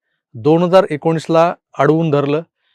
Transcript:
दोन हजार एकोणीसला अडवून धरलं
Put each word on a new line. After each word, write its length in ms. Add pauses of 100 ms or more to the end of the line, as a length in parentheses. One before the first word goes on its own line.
(340)
दोन 280
हजार 260
एकोणीसला 640 (260)
अडवून 320
धरलं 300 (340)